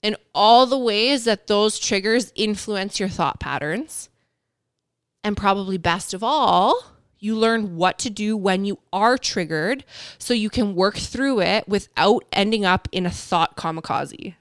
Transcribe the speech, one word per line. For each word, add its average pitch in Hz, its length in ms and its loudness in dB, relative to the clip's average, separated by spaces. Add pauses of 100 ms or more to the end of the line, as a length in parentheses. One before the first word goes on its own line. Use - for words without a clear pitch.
and 214 120 0 (200)
all 233 320 8
the 254 120 0
ways 233 460 0
that 220 220 0
those 214 320 2
triggers 220 560 -2
influence 202 640 -4
your 190 80 -2
thought 165 320 -4
patterns. 151 720 -6 (1120)
And 208 140 -4
probably 196 400 0
best 175 340 -2
of 190 100 -8
all, 247 680 2 (300)
you 220 140 -2
learn 220 400 0
what 175 240 0
to 247 100 -4
do 208 260 -2
when 196 280 0
you 202 160 -4 (120)
are 220 240 2
triggered 175 680 -4 (340)
so - 160 -2
you 214 160 0
can 202 240 0
work 190 220 0
through 262 440 -2
it 185 280 0
without 196 640 0
ending 208 320 0
up 185 260 2
in 185 160 -2
a 175 40 -2
thought - 460 -2
kamikaze. - 840 -6